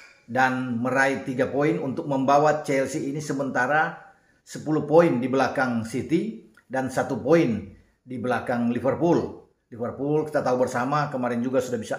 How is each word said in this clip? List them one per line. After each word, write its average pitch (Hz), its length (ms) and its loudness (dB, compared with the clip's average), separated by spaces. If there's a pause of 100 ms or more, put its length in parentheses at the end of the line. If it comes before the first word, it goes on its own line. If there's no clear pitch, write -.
(280)
dan 127 480 0
meraih 131 480 2
tiga 127 240 -2
poin 147 320 0
untuk 135 240 -4
membawa 143 560 4
Chelsea 135 480 -2
ini 139 80 -6
sementara 143 800 -2 (480)
sepuluh 143 400 -4
poin 160 320 6
di 120 80 -2
belakang 127 640 0
City 180 640 -4 (160)
dan 131 240 -2
satu - 240 -2
poin 120 480 2 (400)
di 127 160 -12
belakang 120 480 -2
Liverpool. 123 800 0 (240)
Liverpool 143 560 -4
kita 139 160 -2
tahu 127 240 2
bersama 135 400 0
kemarin 123 320 -2
juga 127 240 0
sudah 123 160 -4
bisa 131 180 -6